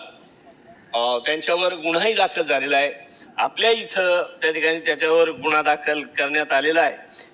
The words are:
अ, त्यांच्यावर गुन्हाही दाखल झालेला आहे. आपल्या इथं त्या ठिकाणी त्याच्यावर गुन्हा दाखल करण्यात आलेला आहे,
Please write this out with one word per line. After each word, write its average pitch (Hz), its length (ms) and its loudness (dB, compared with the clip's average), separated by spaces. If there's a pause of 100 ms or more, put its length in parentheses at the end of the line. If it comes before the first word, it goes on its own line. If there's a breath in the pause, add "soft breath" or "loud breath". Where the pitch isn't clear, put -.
(960)
अ, 120 240 0
त्यांच्यावर 170 560 -2
गुन्हाही 165 400 0
दाखल 185 280 0
झालेला 143 340 0
आहे. 143 160 2 (440 loud breath)
आपल्या 208 340 0
इथं 185 520 0 (200)
त्या 160 100 2
ठिकाणी 160 280 0
त्याच्यावर 160 500 2
गुन्हा 151 320 0
दाखल 151 400 0
करण्यात 147 500 -4
आलेला 151 280 2
आहे, 147 160 2 (380 loud breath)